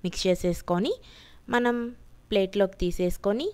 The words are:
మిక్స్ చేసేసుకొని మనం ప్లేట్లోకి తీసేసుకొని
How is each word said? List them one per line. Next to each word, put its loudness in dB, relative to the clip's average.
మిక్స్ -4
చేసేసుకొని 0
మనం 2
ప్లేట్లోకి 2
తీసేసుకొని 0